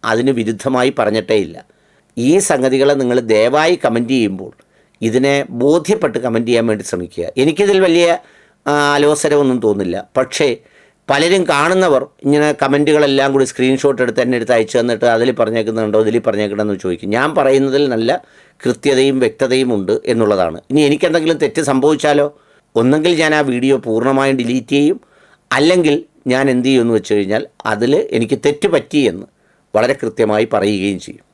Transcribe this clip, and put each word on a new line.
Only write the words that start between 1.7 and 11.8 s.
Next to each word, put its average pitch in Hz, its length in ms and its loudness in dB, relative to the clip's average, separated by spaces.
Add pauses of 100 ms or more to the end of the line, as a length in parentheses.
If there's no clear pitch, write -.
ഈ 123 140 0 (180)
സംഗതികളെ 135 520 2
നിങ്ങൾ 123 160 0 (140)
ദയവായി 143 440 2 (100)
കമന്റ് 117 300 0
ചെയ്യുമ്പോൾ 95 360 -2 (560)
ഇതിനെ 131 280 0 (260)
ബോധ്യപ്പെട്ട് 151 640 0
കമന്റ് 117 240 -2
ചെയ്യാൻ 117 200 2
വേണ്ടി 104 200 -2
ശ്രമിക്കുക. 87 360 -8 (160)
എനിക്കിതിൽ 196 440 2
വലിയ, 170 200 2 (600)
ആ, 147 80 0 (240)
അലോസരമൊന്നും 147 680 2
തോന്നില്ല. 98 300 0 (220)
പക്ഷേ 131 300 -2 (640)
പലരും 170 380 2
കാണുന്നവർ 160 520 2 (240)